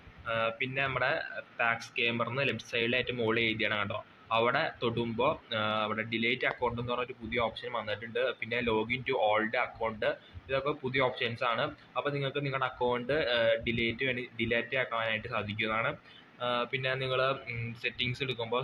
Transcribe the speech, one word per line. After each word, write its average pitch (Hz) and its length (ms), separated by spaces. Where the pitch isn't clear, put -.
ഏഹ്, 113 260
പിന്നെ 131 260
നമ്മുടെ 131 240
പാക്സ് 117 380
ഗെയിമറിന്ന് 117 520
ലെഫ്റ്റ് 110 240
സൈഡിലായിട്ട് 123 460
മുകളിൽ 117 300
എഴുതിയാണ് 107 320
കേട്ടോ. 104 180
അവിടെ 123 260
തൊടുമ്പോ, 120 460
ഏഹ്, 107 280
അവിടെ 107 180
delete 120 380
account 117 300
എന്ന് 120 120
പറഞ്ഞൊരു 123 280
പുതിയ 113 260
option 123 320
വന്നിട്ടുണ്ട്. 107 440
പിന്നെ 117 180
login 113 400
to 131 60
old 110 260
account, 110 400
ഇതൊക്കെ 135 240
പുതിയ 131 260
options 123 440
ആണ്. 120 120
അപ്പൊ 127 200
നിങ്ങൾക്ക് 139 300
നിങ്ങളുടെ 131 240
account, 123 440
ഏഹ്, 113 200
ഡിലീറ്റ് 117 420
വേണ്ടി 123 160
ഡിലീറ്റ് 117 420
ആക്കാനായിട്ട് 113 540
സാധിക്കുന്നതാണ്. 110 560
ഏഹ്, 120 280
പിന്നെ 131 200
നിങ്ങൾ, 131 180
ഉം, 117 140
settings 123 420
എടുക്കുമ്പോ 120 380